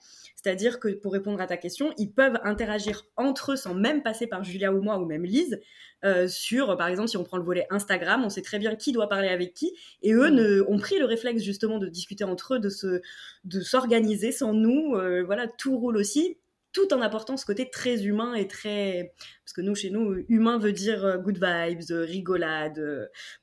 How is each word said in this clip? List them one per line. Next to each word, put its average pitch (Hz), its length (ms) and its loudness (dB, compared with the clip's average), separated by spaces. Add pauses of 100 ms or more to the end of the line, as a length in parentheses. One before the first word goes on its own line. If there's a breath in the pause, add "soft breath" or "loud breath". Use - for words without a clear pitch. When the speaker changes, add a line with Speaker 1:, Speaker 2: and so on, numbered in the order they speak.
(360 soft breath)
Speaker 1:
C'est-à-dire 202 440 -2
que, 220 100 -2
pour 196 240 -6
répondre 196 260 -2
à 185 80 -2
ta 180 100 -4
question, 269 400 -4
ils 202 140 -4
peuvent 262 320 4
interagir 208 600 -2 (120)
entre 269 380 0
eux - 20 0
sans 185 200 -4
même 269 260 2
passer 226 260 -4
par 196 160 -6
Julia 190 300 -2
ou 196 80 2
moi 208 160 0
ou 180 80 -2
même 160 180 -4
Lise, 240 360 0 (440 soft breath)
euh, 185 240 4
sur, 214 500 0
par 175 100 0
exemple, 190 220 -2
si - 80 -4
on 175 60 -2
prend 180 140 -6
le 175 60 -4
volet 175 260 -2
Instagram, 196 560 0
on 202 40 0
sait 196 120 -6
très 208 160 -6
bien 214 180 0
qui 247 160 -4
doit 226 160 0
parler 196 220 0
avec 180 240 -2
qui, 339 180 -4 (300 loud breath)
et 214 120 4
eux 269 180 8
Speaker 2:
Mm. 294 40 8
Speaker 1:
ne, 208 320 8
ont 208 120 2
pris 392 180 0
le 302 80 4
réflexe 226 380 0
justement 208 340 -2
de 196 100 -2
discuter 180 360 -8
entre 185 320 -4
eux, 254 40 0
de 202 100 0
se, 185 320 -2 (420 loud breath)
de 185 180 -6
s'organiser 226 680 2
sans 226 220 -2
nous. 247 420 4
Euh, 180 280 0
voilà, 208 240 -2
tout 262 300 -4
roule 233 200 0
aussi, 294 400 0 (360)
tout 392 200 2
en 254 80 2
apportant 220 360 -4
ce - 80 -8
côté 247 240 -4
très 240 360 -2
humain 220 280 -2
et 202 140 -2
très, 196 680 -4 (300 soft breath)
parce - 100 -18
que - 80 -8
nous, 202 140 -2
chez 190 160 -6
nous, 202 360 -2
humain 226 300 6
veut 208 140 2
dire, 196 340 0
euh, 190 120 2
good 185 180 0
vibes, 170 460 0 (100)
euh, 165 120 0
rigolade, 160 760 -2
euh, 147 260 -6 (380 loud breath)